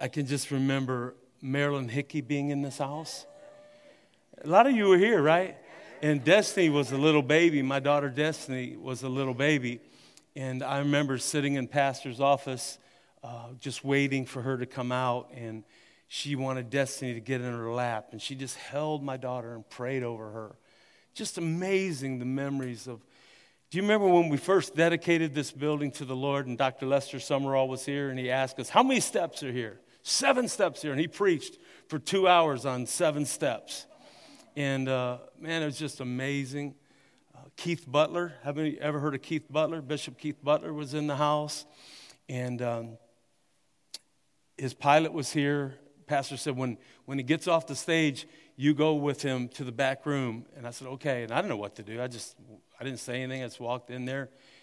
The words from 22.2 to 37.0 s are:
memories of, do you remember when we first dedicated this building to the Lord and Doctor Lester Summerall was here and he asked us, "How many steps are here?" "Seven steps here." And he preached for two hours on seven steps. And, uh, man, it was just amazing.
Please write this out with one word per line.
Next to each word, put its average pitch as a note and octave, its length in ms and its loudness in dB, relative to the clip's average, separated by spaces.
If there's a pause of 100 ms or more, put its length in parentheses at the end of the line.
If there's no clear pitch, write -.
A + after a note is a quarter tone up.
memories C3 640 -4
of, A#2 120 -12 (680)
do D#3 80 -4
you F#3+ 60 0
remember G#3 220 4
when F3 220 8
we D3 80 2
first F#3 400 4
dedicated E3 580 4
this C#3 160 -2
building D3 420 -2
to - 120 -10
the C3 120 -6
Lord C#3 300 0
and B2 120 -6
Doctor C3+ 280 0
Lester C#3 360 0
Summerall C3+ 480 2
was C3 160 -8
here C#3+ 240 -2
and C3 100 -6
he B2+ 100 -4
asked C3 300 -2
us, B2 80 -6
"How A3+ 160 8
many C4 160 4
steps E3+ 420 -2
are C3+ 120 -4
here?" A2 260 -6 (240)
"Seven B3+ 460 2
steps F3 320 0
here." D3+ 100 -2
And C3+ 80 0
he E3 80 2
preached F3+ 500 2 (300)
for D#3 120 -4
two F#3+ 280 2
hours D#3+ 380 6
on B2+ 200 -2
seven D3+ 400 0
steps. - 600 -4 (720)
And, C3+ 320 -2
uh, B2 300 -2 (200)
man, E3 240 -4
it D3+ 40 0
was C#3+ 120 -6
just C#3+ 220 -8
amazing. C3+ 760 -4 (580)